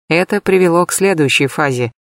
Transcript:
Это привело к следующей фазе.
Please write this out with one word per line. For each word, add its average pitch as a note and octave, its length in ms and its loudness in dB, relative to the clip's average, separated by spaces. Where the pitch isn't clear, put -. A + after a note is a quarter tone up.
Это F#3 320 -2
привело F3+ 460 2
к - 60 -8
следующей D3+ 540 0
фазе. B2+ 460 -4